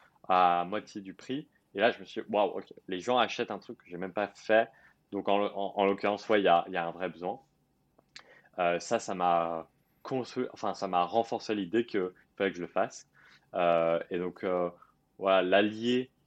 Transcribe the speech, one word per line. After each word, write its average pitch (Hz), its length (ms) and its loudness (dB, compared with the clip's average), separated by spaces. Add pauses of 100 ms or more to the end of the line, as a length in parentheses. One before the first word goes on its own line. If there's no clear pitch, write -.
(300)
à 87 360 4
moitié 104 360 -8
du 95 120 -14
prix. 139 340 -10 (280)
Et 98 40 -4
là, 113 120 4
je - 80 -6
me 92 60 -18
suis - 160 -10
dit, - 80 -10
waouh, 104 280 2
ok, - 140 -12 (160)
les 92 120 -6
gens 123 180 0
achètent 113 340 0
un 98 80 -6
truc - 200 -16
que - 100 -20
j'ai 87 80 -12
même 92 160 -8
pas 101 140 -2
fait. 110 420 2 (420)
Donc, 98 160 -6
en, 101 160 4
en, 98 320 -6
en 101 100 4
l'occurrence, 101 440 0
ouais, 104 100 4
il 98 40 2
y 90 60 6
a, 85 180 6
il 95 60 -12
y 92 40 -4
a 85 80 -2
un 85 60 -6
vrai 90 180 -6
besoin. 87 300 -10 (1200)
Euh, 87 200 2
ça, 117 200 -2
ça 101 160 -8
m'a 85 520 0 (360)
construit, 127 480 -4
enfin, 101 220 -6
ça 98 140 -6
m'a 87 160 2
renforcé 113 520 -2
l'idée 101 300 0
qu'il 92 260 -2 (260)
fallait 95 140 0
que 85 60 -10
je 87 40 -8
le 82 60 -8
fasse. - 400 -4 (460)
Euh, 85 460 2 (100)
et 92 80 -4
donc, 87 260 -6
euh, 90 260 0 (480)
voilà, 95 240 4
l'allié, 107 680 2 (180)